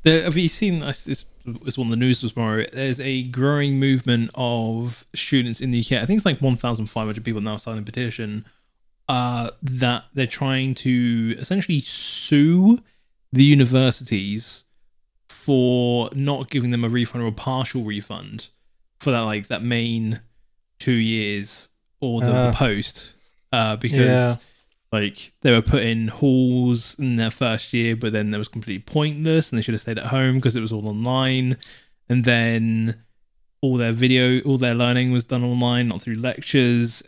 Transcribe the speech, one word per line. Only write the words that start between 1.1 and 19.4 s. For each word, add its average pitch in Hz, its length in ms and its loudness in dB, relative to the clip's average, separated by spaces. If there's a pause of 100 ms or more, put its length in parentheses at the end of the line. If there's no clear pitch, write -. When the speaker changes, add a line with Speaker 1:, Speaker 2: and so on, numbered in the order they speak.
Speaker 1:
it's 120 320 -10
on 120 140 -2
the 117 60 0
news 123 240 2
tomorrow, 110 520 -2
there's 131 280 -4
a 131 240 -4
growing 139 540 0
movement 123 560 2
of 117 720 -4 (100)
students 123 460 -2
in 131 120 -2
the 120 60 2
U 117 60 0
K, 127 140 -2
I 107 80 -2
think 202 120 2
it's, 202 60 0
like, - 160 0
one 131 160 2
thousand 113 300 -4
five 110 200 -6
hundred 107 180 -8
people 110 180 -6
now 107 160 -6
signed 110 220 -10
a - 20 -8
petition, 110 640 -8 (600)
uh, 123 420 -2 (120)
that 123 420 -2 (100)
they're 135 120 0
trying 131 500 -2
to 120 640 0
essentially 180 420 -2
sue 175 1000 4 (520)
the 131 120 8
universities 123 1200 2 (640)
for 123 840 0
not 139 340 -4
giving 123 220 -2
them 120 140 -2
a 117 40 -2
refund 120 340 -2
or 117 40 -4
a 110 60 -4
partial 127 520 -6
refund 101 640 -10 (520)
for 143 100 -2
that, 120 100 2
like, 107 280 -4